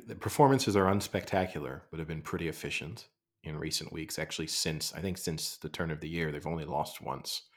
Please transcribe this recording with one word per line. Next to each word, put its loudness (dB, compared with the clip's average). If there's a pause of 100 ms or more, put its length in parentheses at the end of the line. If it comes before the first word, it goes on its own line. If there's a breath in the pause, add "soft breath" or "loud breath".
the -10
performances 6
are 8
unspectacular, 2 (100)
but -10
have -4
been -4
pretty -2
efficient -6 (340)
in -6
recent -4
weeks. -6
Actually, -4
since, -2
I -6
think -2
since -4
the -8
turn -4
of -4
the -6
year, 0
they've -6
only -2
lost -4
once. -6 (140 soft breath)